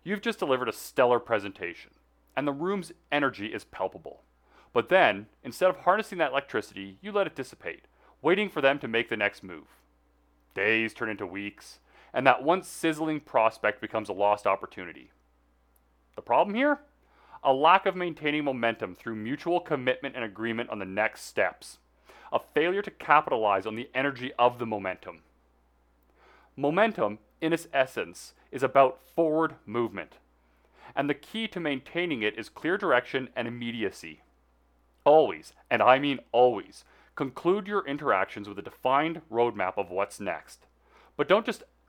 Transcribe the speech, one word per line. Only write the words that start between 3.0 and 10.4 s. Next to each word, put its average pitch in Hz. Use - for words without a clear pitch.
energy 123
is -
palpable. -
But 117
then, 113
instead 151
of 185
harnessing 196
that 147
electricity, 101
you 202
let 196
it 151
dissipate, -
waiting 185
for 160
them 135
to 139
make 117
the 113
next 104
move. 87